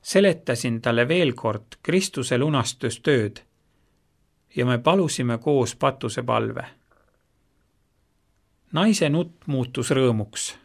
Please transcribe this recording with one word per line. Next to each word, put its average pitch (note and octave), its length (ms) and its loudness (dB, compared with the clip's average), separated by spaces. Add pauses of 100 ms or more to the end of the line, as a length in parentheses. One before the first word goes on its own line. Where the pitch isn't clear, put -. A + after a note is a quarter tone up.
Seletasin C3 760 0
talle A#2 280 2
veel D#3+ 260 0
kord - 480 -6
Kristuse D3+ 560 -2
lunastustööd B2 1000 0 (1160)
ja B2 100 0
me B2 120 0
palusime C#3 600 0
koos C3 380 0
patusepalve. A#2 880 -2 (2000)
Naise G3 360 4
nutt E3+ 380 -2
muutus B2+ 440 -2
rõõmuks. A#2 640 0 (100)